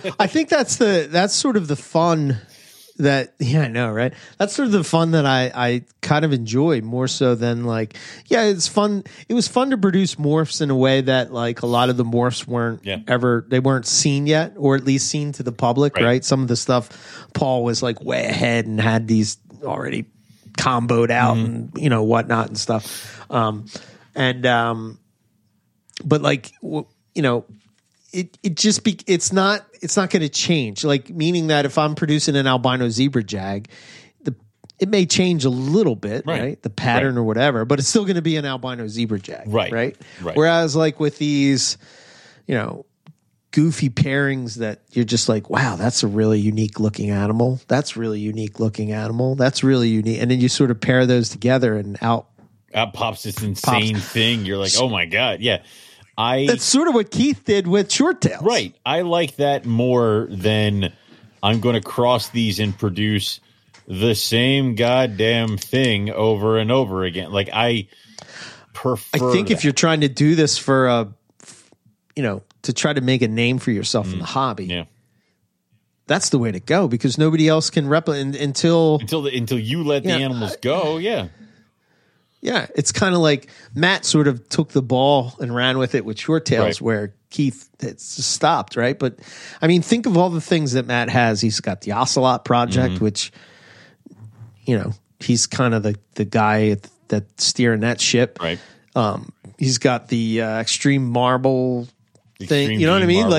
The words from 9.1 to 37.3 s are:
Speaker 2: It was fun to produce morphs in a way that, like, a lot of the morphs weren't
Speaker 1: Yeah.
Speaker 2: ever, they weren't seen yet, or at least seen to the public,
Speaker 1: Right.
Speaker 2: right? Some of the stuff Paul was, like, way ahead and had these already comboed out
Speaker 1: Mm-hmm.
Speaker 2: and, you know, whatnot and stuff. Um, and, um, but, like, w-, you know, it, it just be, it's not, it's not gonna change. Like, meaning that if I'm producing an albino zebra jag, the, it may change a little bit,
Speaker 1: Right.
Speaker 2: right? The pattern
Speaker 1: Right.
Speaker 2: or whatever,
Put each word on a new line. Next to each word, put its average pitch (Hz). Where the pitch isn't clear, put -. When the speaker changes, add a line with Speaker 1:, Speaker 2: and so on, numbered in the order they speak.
Speaker 2:
It 226
was 240
fun 262
to 254
produce 190
morphs 151
in 143
a 135
way 135
that, 131
like, 120
a 120
lot 120
of 123
the 123
morphs 120
weren't 117
Speaker 1:
Yeah. 98
Speaker 2:
ever, 123
they 127
weren't 131
seen 143
yet, 156
or 139
at 135
least 135
seen 147
to 139
the 120
public, 131
Speaker 1:
Right. 117
Speaker 2:
right? 127
Some 135
of 123
the 120
stuff -
Paul 127
was, 117
like, 120
way 123
ahead 117
and 110
had 113
these 110
already -
comboed 120
out 120
Speaker 1:
Mm-hmm. 113
Speaker 2:
and, 117
you 156
know, 113
whatnot 113
and 110
stuff. -
Um, 110
and, 127
um, 117
but, 147
like, 139
w-, 156
you 180
know, 120
it, 185
it 175
just -
be, 202
it's 175
not, 196
it's 170
not 190
gonna 160
change. 127
Like, 143
meaning 165
that 147
if 131
I'm 151
producing 151
an 135
albino 127
zebra 127
jag, 98
the, 135
it 190
may 202
change 175
a 135
little 135
bit, 107
Speaker 1:
Right. 156
Speaker 2:
right? -
The -
pattern 127
Speaker 1:
Right. 120
Speaker 2:
or 117
whatever, 113